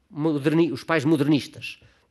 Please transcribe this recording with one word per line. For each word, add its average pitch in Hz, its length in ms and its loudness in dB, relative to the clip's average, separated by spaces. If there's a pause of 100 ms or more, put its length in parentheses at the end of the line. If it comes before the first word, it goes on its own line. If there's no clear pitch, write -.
moderni-, 151 640 0
os 131 100 -10
pais 156 220 -2
modernistas. 143 720 0 (320)